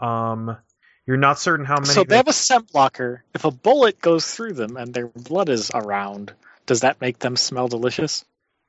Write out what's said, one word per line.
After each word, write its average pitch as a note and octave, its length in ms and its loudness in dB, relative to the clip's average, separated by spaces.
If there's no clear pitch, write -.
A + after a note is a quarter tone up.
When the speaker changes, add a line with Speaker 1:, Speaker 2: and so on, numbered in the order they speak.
Speaker 1:
Um, A2+ 540 -4
you're C3 100 0
not C#3 240 4
certain D#3+ 260 0
how C#3+ 100 0
many C#3 100 -2
Speaker 2:
So C#3+ 160 4
they F3+ 60 2
Speaker 1:
there G#3 100 4
Speaker 2:
have B3+ 100 4
a D4+ 60 4
scent A#3+ 400 0
blocker. C3 500 0
If - 120 -4
a D#3 60 0
bullet A3+ 500 2
goes E3 280 2
through A3+ 240 -8
them A#2+ 220 -6
and B2 180 -12
their B2 140 -6
blood D#3 400 -4
is A2+ 260 0
around, G2+ 600 -6
does A#2+ 160 2
that - 180 0
make B2 200 -6
them B2 180 -4
smell B2+ 320 -2
delicious? A#2+ 560 -4